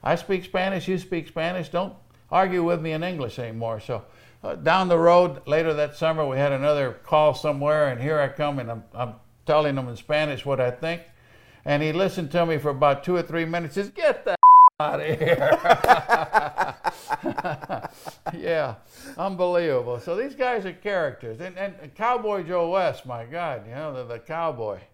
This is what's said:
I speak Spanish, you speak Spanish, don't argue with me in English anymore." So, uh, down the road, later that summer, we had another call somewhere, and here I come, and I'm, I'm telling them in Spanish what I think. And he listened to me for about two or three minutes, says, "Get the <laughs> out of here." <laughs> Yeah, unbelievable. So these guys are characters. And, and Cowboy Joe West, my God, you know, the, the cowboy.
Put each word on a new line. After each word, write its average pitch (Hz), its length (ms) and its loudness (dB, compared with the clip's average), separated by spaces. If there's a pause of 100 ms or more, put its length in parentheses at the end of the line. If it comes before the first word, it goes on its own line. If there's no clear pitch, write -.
I 156 120 2
speak 185 280 -4
Spanish, 185 440 -4
you 185 100 -2
speak 170 300 -6
Spanish, 170 420 -6
don't 185 240 -4 (380)
argue 180 320 2
with 170 180 0
me 160 120 -6
in 156 100 -4
English 151 360 -6
anymore." 113 400 -6
So, 110 240 -8 (400)
uh, - 120 -6
down 170 320 2
the 170 120 4
road, 170 480 4
later 160 260 0
that 147 220 -2
summer, 160 300 -2
we 131 120 -2
had 143 140 0
another 139 420 0 (100)
call 151 300 4
somewhere, 147 560 0
and 120 120 -6
here 151 180 -2
I 139 80 2
come, 143 320 -4
and 117 120 -8
I'm, 113 120 -10 (100)
I'm 113 200 -6 (320)
telling 151 300 2
them 131 120 -6
in 120 80 -10
Spanish 147 500 -4
what 135 140 -2
I 123 120 2
think. 165 300 -6 (640)
And 147 180 0
he 156 80 0
listened 170 400 -2
to 170 140 2
me 165 120 0
for 147 120 -2
about 139 340 2
two 180 120 0
or 170 60 0
three 165 240 -4
minutes, 165 300 -6
says, 202 140 -4
"Get - 360 0
the 185 100 0 (220)
<laughs> 988 220 10
out 151 200 0
of 151 200 -2
here." 156 440 4
<laughs> - 40 0 (2750)
Yeah, 151 380 -4 (420)
unbelievable. 170 840 -2
So 170 160 -6
these 262 200 -6
guys 240 300 -2
are 180 80 -8
characters. 139 680 -6
And, 180 180 -12
and 175 380 -10
Cowboy 214 480 -2
Joe 170 260 -2
West, 180 360 -2
my 120 200 -10
God, 139 420 -8
you 117 60 -16
know, 147 200 -10
the, 127 100 -10
the 117 160 -10
cowboy. 127 600 -6 (140)